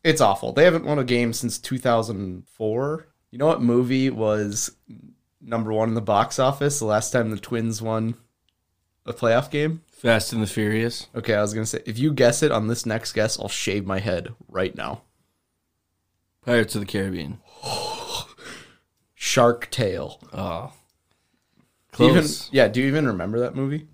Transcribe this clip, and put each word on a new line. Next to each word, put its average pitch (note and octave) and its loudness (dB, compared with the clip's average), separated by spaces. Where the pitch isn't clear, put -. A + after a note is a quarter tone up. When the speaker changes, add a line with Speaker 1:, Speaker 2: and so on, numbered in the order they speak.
Speaker 1:
It's D#3 2
awful. G2+ 2
They D3 6
haven't E3+ 4
won D3 0
a B2+ 0
game A#2+ 0
since A2+ -6
two C3 -6
thousand G2+ 0
four. C3 -4
You B2 -16
know C#3+ 0
what D#3+ 2
movie B2+ 2
was G#2+ -2
number A2+ -4
one A2 2
in A2 -2
the A2+ 0
box G#2+ 2
office C#3 0
the A2+ -4
last G#2+ 0
time A2+ 0
the G#2+ -4
Twins A2+ -4
won A2+ -2
a - -8
playoff A#2+ 2
game? D#3 -2
Speaker 2:
Fast A2+ 0
and A2+ -2
the G2+ 0
Furious. A2 -2
Speaker 1:
Okay, A2+ -2
I G#2 4
was G#2 -2
gonna A2 -4
say, - -6
if A2+ -8
you D3 2
guess B2+ 4
it D3+ 4
on G#2+ 0
this A#2 -4
next A2+ -4
guess, A2 0
I'll G#2 -6
shave G2+ -4
my F#2+ -2
head F#2 -4
right F#2 -4
now. - -8
Speaker 2:
Pirates A#2 2
of G#2+ -4
the G2 -6
Caribbean. F#2+ -6
Speaker 1:
<gasps> - -12
Shark - 2
Tale. F#2+ -2
Speaker 2:
Oh. F2+ -8
Speaker 1:
Do - 6
you - 10
even, E3+ 8
Speaker 2:
Close. - -6
Speaker 1:
yeah, B2 6
do A#2 0
you C3+ 2
even D3 0
remember G2+ -2
that B2 -4
movie? C#3 -4